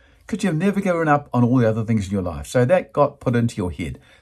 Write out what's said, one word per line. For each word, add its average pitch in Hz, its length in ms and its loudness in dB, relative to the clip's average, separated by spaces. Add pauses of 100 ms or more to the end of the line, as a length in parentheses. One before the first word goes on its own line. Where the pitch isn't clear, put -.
(280)
'Cause - 160 -8
you've 175 120 -2
never 196 260 -2
given 170 260 -2
up 147 260 2
on 123 100 4
all 120 140 4
the 113 120 4
other 110 140 -2
things 107 240 -2
in 95 40 -8
your 98 120 -2
life. 78 240 -8
So - 180 2
that 180 260 2
got - 280 0
put 120 160 -2
into 117 220 0
your 87 140 -4
head. 73 280 -10 (220)